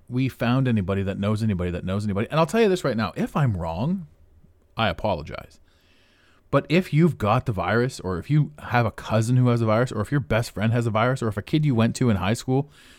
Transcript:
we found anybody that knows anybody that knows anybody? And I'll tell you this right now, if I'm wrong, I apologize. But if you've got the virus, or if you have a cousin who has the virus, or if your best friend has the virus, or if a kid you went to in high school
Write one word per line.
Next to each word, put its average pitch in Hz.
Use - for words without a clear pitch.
we 127
found 131
anybody 98
that 95
knows 104
anybody 90
that 85
knows 98
anybody? 101
And 147
I'll 165
tell 226
you 220
this 180
right 127
now, 110
if 226
I'm 131
wrong, 87
I 110
apologize. -
But 139
if 175
you've 156
got 107
the 120
virus, 104
or 92
if 82
you 147
have 117
a 101
cousin 113
who 127
has 117
the 113
virus, 113
or -
if 98
your 143
best 110
friend 110
has 120
the 113
virus, 117
or 113
if 101
a 104
kid 151
you 143
went 113
to 127
in 104
high 90
school 135